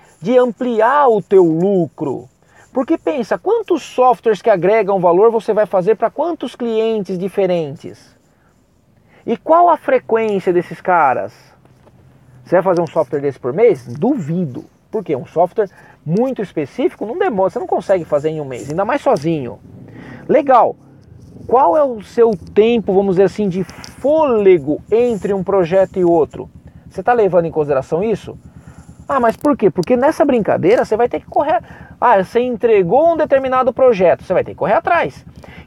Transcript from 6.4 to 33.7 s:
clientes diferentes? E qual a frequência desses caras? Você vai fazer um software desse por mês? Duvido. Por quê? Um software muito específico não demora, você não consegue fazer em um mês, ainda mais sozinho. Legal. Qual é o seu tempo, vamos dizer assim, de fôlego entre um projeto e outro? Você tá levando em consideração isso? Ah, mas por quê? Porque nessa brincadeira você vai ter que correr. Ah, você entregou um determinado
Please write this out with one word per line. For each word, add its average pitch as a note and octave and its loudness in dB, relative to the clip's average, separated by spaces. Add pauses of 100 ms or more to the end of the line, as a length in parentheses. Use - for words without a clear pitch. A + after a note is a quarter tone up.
clientes A3 -4
diferentes? F3 -4 (1040)
E A#3 -4
qual E4+ 4
a D#4 2
frequência A3 -2
desses E3+ -4
caras? B2+ 0 (1120)
Você - 0
vai F3+ 4
fazer F3 2
um E3 -2
software D#3 -4
desse C#3 -6
por B2+ -4
mês? F3 2
Duvido. D#3+ -4 (240)
Por G#3 -8
quê? D#3+ -4
Um - -10
software F3+ -2 (340)
muito A#3 -2
específico F#3+ -4
não C4 -8
demora, D4 0
você - -8
não F4+ -8
consegue G3 -2
fazer D3+ -2
em D#3 -6
um C#3+ -8
mês, B2+ -10
ainda F3 -4
mais C4+ -2
sozinho. D#3 -2 (680)
Legal. A#3+ 4 (720)
Qual D4+ 2
é D4+ 2
o A#3+ -4
seu A#3 0 (220)
tempo, G#3+ 2
vamos G3 2
dizer G3 4
assim, G3 -2
de F3+ -4
fôlego G#3 0 (100)
entre A3 -2
um F#3+ -4
projeto F#3+ -2
e F3+ 0
outro? E3 0 (400)
Você - -12
tá A#3+ 0
levando F#3 2
em D#3 -6
consideração D3 -2
isso? - -6 (720)
Ah, C#4 -2
mas A#3 2
por C#4+ 0
quê? G3 2
Porque A#3+ 0
nessa D4+ 0
brincadeira A3+ 2
você A3 -2
vai A#3 0
ter - -8
que - -20
correr. D#4+ -2 (400)
Ah, G3+ 4
você A#3 -2
entregou A#3+ 2
um D#4+ -2
determinado C4 0